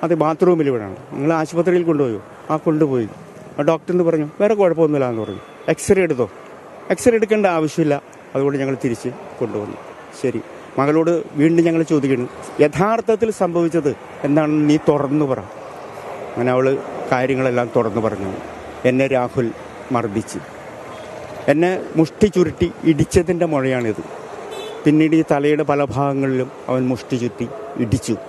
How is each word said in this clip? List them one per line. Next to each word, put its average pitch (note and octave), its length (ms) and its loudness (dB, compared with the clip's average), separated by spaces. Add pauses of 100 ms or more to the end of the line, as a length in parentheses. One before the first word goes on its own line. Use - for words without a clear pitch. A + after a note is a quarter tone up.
"അതെ, E3 120 2
ബാത്റൂമിൽ D#3+ 540 2
വീണതാണ്." G#2 260 -4 (180)
"നിങ്ങൾ D3 200 0
ആശുപത്രിയിൽ E3+ 500 0
കൊണ്ടുപോയോ?" C#3+ 380 0 (280)
"ആ, D#3 80 0
കൊണ്ടുപോയി." D3+ 520 2 (500)
ആ, - 20 0
ഡോക്ടർ D#3+ 300 0
എന്ത് F3+ 120 2
പറഞ്ഞു? D#3+ 240 2 (140)
"വേറെ G#3 120 4
കുഴപ്പമൊന്നുമില്ല" D#3 560 2
എന്ന് A2+ 120 -2
പറഞ്ഞു. G2+ 180 -6 (280)
"എക്സ്റേ - 340 2
എടുത്തോ?" C3 300 0 (580)
"എക്സ്റേ A3+ 260 2
എടുക്കേണ്ട G#3+ 300 2
ആവശ്യമില്ല, D#3 560 2 (340)
അതുകൊണ്ട് C#3 240 0
ഞങ്ങൾ C3+ 240 -2
തിരിച്ച് B2 260 -2 (300)
കൊണ്ടുവന്നു." G#2 380 -4 (460)
ശരി, A2+ 180 -2 (380)
മകളോട് D#3+ 520 2
വീണ്ടും E3 340 4
ഞങ്ങൾ E3 180 2
ചോദിക്കുന്നു, C3+ 460 0 (320)
"യഥാർത്ഥത്തിൽ G#3+ 720 2
സംഭവിച്ചത് E3+ 640 0 (280)
എന്താണെന്ന് D3+ 460 4
നീ D3 80 6
തുറന്നു D3 480 2
പറ." C3 140 0
അങ്ങനെ - 1120 -8
അവൾ C3 260 2 (340)
കാര്യങ്ങളെല്ലാം B2+ 640 0
തുറന്നു A2 260 2
പറഞ്ഞു. G2+ 320 -2 (520)
"എന്നെ C3 220 2
രാഹുൽ B2 440 0 (400)
മർദ്ദിച്ചു, A2 480 -2 (1080)
എന്നെ F3 340 2 (140)
മുഷ്ടി D#3+ 320 2
ചുരുട്ടി E3+ 440 0 (120)
ഇടിച്ചതിൻ്റെ E3 640 2
മുഴയാണിത്. C3 580 0 (800)
പിന്നീട് D#3 320 6
ഈ D#3+ 160 4
തലയുടെ D3 320 2
പല C#3+ 200 2
ഭാഗങ്ങളിലും C3+ 680 0 (160)
അവൻ B2+ 200 0
മുഷ്ടി C3 280 -2
ചുരുട്ടി A#2+ 320 -4 (280)
ഇടിച്ചു. A#2 400 -2 (140)